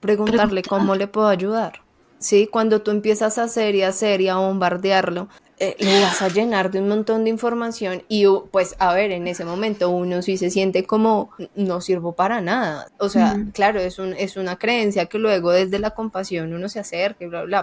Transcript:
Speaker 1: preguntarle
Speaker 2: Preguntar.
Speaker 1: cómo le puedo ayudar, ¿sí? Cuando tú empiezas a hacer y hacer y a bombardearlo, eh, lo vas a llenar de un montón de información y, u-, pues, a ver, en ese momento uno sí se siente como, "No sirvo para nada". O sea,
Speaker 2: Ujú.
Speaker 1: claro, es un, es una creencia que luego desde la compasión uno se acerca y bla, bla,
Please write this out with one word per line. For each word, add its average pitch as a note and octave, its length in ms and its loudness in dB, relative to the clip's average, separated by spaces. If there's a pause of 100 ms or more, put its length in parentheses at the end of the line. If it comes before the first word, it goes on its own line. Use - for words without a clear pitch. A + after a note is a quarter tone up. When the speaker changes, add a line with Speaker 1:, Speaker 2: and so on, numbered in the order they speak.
Speaker 1:
preguntarle G#3 600 2
Speaker 2:
Preguntar. - 60 -12
Speaker 1:
cómo G3 260 2
le G3 140 0
puedo G#3+ 200 0
ayudar, G3+ 540 -2 (360)
¿sí? G#3 280 4
Cuando G#3+ 360 2
tú G#3 100 -2
empiezas G#3+ 460 0
a A#3 60 0
hacer A3 300 0
y G3 80 4
hacer G3 380 0
y F#3+ 80 2
a F#3 80 0
bombardearlo, F#3+ 920 0 (340)
eh, F#3+ 160 -2
lo G3 120 0 (100)
vas G3 220 2
a F#3+ 60 2
llenar G3 420 0
de F#3+ 100 -2
un G3 80 0
montón A3 360 0
de A3 40 2
información A3+ 800 -4
y, G#3 180 4
u-, G3 240 4
pues, F#3 280 0
a F3+ 160 4
ver, G3+ 160 2
en F3 160 -4
ese F3 180 -6
momento F#3 460 -2
uno F3+ 320 -2
sí F#3+ 160 -2
se F3+ 100 -2
siente F#3+ 380 0
como, A3 460 2 (220)
"No F#3 280 -2
sirvo F3 300 -2
para G3+ 280 0
nada". F3 460 -4 (120)
O G3+ 120 -2
sea, G#3+ 240 4
Speaker 2:
Ujú. G#3 180 -4
Speaker 1:
claro, G#3 260 2
es F3+ 200 -4
un, F#3+ 160 -6
es F#3+ 240 -6
una F#3 200 -4
creencia G#3+ 460 0
que G#3 140 -6
luego G3 320 2
desde F#3+ 280 0
la G#3+ 120 -4
compasión F#3+ 640 -6
uno F#3 160 -8
se G#3+ 100 -10
acerca F#3 440 -6
y E3+ 40 -12
bla, E3+ 140 -10
bla, E3 40 -8 (160)